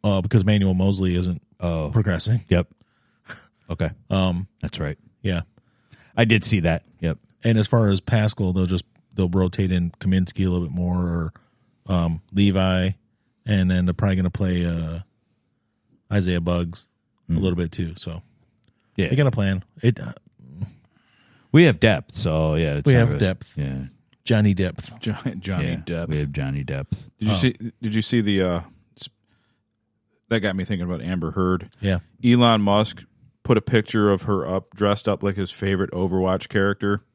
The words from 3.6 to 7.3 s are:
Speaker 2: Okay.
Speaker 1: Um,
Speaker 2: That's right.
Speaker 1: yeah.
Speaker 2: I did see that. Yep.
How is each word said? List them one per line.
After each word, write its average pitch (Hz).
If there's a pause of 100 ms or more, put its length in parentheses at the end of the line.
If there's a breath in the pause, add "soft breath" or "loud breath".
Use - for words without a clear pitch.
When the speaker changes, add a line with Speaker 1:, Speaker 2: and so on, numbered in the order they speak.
Speaker 2:
Okay. 82 (200)
Speaker 1:
Um, 92 (120)
Speaker 2:
That's -
right. 76 (240)
Speaker 1:
yeah. 87 (760 soft breath)
Speaker 2:
I 117
did 110
see 104
that. 82 (160)
Yep. 82 (260)